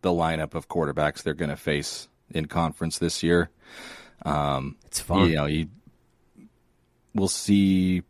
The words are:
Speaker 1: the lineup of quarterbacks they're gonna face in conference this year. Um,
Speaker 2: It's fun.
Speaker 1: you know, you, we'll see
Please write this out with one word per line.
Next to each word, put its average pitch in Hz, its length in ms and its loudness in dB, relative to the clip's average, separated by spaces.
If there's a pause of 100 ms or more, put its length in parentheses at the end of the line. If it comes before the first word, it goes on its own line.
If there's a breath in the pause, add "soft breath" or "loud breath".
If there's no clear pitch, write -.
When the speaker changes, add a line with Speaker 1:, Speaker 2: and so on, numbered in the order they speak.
Speaker 1:
the 92 80 0
lineup 82 460 0
of 80 120 -8
quarterbacks 73 540 -2
they're 76 140 -2
gonna 76 200 -4
face - 520 -4 (240)
in 78 160 -4
conference 82 500 -4
this 85 240 -2
year. 85 300 4 (720 loud breath)
Um, 69 520 -2 (100)
Speaker 2:
It's - 120 -8
fun. 92 300 2
Speaker 1:
you 80 60 2
know, 73 100 0
you, 78 220 -2 (1500)
we'll 98 140 2
see 92 840 4